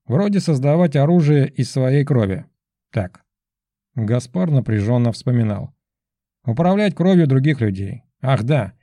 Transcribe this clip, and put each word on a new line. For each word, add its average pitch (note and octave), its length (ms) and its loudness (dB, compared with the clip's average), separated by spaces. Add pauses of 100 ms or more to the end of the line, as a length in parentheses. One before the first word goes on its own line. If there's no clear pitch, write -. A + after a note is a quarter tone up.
Вроде G3 360 0
создавать D3+ 540 0
оружие D3 540 2
из - 220 -4
своей C3+ 340 0
крови. G#2+ 400 0 (460)
Так». - 340 -8 (720)
Гаспар B2 560 -2
напряжённо A#2 600 0
вспоминал. A2+ 600 -4 (720)
«Управлять F3+ 480 0
кровью F3 320 2
других C3+ 360 0
людей. G2+ 420 -4 (180)
Ах C3 220 -2
да, A#2+ 400 -2